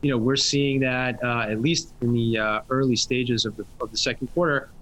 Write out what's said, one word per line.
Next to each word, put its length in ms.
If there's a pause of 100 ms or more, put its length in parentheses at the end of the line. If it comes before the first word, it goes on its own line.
you 80
know, 60
we're 180
seeing 460
that, 420
uh, 260
at 100
least 420
in 120
the, 240
uh, 320
early 260
stages 500
of 120
the, 80 (160)
of 80
the 80
second 380
quarter 340 (120)